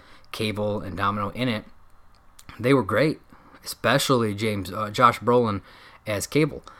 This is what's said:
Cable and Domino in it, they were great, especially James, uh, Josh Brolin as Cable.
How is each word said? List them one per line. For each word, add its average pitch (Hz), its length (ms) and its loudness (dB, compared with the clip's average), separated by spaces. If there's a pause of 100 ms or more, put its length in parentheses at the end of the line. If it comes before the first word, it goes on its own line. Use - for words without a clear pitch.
(320)
Cable 104 480 -4
and 85 160 -10
Domino 101 340 -2
in 127 200 -4
it, 107 160 -6 (920)
they 120 140 2
were 131 100 4
great, 104 380 0 (420)
especially 117 720 0
James, 101 380 -4
uh, 107 160 -6
Josh 117 320 4
Brolin 113 400 2 (460)
as 101 200 -4
Cable. 143 380 0 (160)